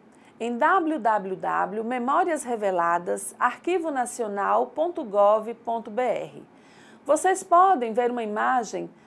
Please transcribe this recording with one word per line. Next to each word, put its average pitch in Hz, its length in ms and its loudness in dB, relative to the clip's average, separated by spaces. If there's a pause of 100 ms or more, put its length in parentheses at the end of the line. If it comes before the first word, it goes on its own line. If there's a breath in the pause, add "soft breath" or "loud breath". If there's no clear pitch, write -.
(400 loud breath)
em 233 180 -4
w 320 420 2
w 208 360 0
w 175 480 -2
memorias 277 600 -2
reveladas 190 960 -2
arquivo 320 520 -2
nacional 220 760 -2
ponto 330 360 -4
gov 208 500 4
ponto 226 380 -8
b 220 100 -2
r. 160 420 -4 (640 loud breath)
Vocês 359 380 2
podem 339 500 4
ver 240 180 2
uma 240 120 -4
imagem 214 640 -2 (180 loud breath)